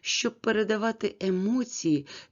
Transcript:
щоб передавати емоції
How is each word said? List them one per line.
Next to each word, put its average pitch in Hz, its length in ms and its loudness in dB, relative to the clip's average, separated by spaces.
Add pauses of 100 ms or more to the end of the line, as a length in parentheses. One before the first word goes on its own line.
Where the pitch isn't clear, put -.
щоб - 380 -2
передавати 214 800 0
емоції 190 840 0 (260)